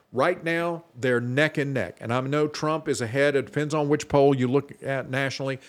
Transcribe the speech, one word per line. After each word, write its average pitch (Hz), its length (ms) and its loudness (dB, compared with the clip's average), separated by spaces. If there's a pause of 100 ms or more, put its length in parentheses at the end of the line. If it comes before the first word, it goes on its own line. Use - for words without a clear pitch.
(100)
right 165 320 0
now 165 420 -4 (140)
they're 123 220 2
neck 135 380 0
and 139 160 -2
neck. 101 260 -4
And 110 100 -6
I 120 120 0
know 147 260 0
Trump 156 400 -4
is 123 140 -2
ahead. 139 340 2
It 139 80 0
depends 151 300 -4
on 147 160 0
which - 180 0
poll 143 260 6
you 127 140 2
look 135 340 -2
at 135 280 -4
nationally. 135 580 -4